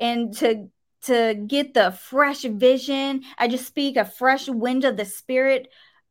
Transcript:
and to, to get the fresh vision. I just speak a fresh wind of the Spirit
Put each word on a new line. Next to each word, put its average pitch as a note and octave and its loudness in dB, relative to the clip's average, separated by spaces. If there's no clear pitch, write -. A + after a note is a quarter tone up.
and A#3 -4
to, A3 0
to A#3 2
get C#4+ -2
the F#3+ 4
fresh C#4 0
vision. C4 2
I A#3+ 0
just B3+ -4
speak C#4 -2
a G#3+ 2
fresh C4+ 0
wind B3 -2
of B3 0
the G#3 -4
Spirit C4 -2